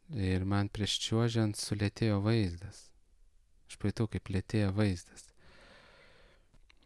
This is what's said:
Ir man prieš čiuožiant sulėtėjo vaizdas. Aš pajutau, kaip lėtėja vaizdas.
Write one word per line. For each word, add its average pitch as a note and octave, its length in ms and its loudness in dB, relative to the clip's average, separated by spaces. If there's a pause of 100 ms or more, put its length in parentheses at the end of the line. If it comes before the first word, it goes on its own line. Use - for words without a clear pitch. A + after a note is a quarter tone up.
Ir F#2+ 360 0
man G2+ 240 2
prieš - 340 -2
čiuožiant A2+ 540 2
sulėtėjo G#2 680 0
vaizdas. G2 640 0 (800)
Aš - 140 -14
pajutau, G#2+ 260 0
kaip - 240 -6
lėtėja F#2+ 400 0
vaizdas. G2 540 -2 (1600)